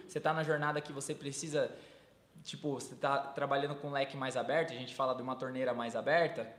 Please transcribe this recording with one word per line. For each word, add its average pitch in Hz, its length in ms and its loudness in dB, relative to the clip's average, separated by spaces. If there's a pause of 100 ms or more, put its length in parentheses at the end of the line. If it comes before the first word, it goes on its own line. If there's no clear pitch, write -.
você - 140 -4
tá 156 120 4
na 160 100 2
jornada 151 380 2
que 147 120 -8
você 139 220 -4
precisa, 143 560 0 (760)
tipo, 147 300 -4
você 123 200 -6
tá 139 240 2
trabalhando 143 580 0
com 147 120 -6
um 143 40 -4
leque 139 260 0
mais 131 180 -2
aberto, 135 360 2
a 120 40 -6
gente 127 180 -8
fala 131 200 2
de 123 80 -6
uma 127 120 -2
torneira 131 380 -2
mais 117 240 -2
aberta, 139 480 4 (140)